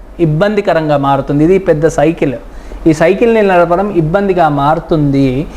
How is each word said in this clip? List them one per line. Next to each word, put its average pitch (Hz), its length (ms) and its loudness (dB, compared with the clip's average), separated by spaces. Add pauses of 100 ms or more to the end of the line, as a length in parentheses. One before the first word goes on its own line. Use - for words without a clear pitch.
(200)
ఇబ్బందికరంగా 170 760 0
మారుతుంది. 139 480 0
ఇది 190 140 4
పెద్ద 165 300 0
సైకిల్, 151 460 0 (520)
ఈ 165 60 4
సైకిల్ని 202 500 2
నడపడం 180 480 0
ఇబ్బందిగా 175 580 0
మారుతుంది, 143 1000 0 (100)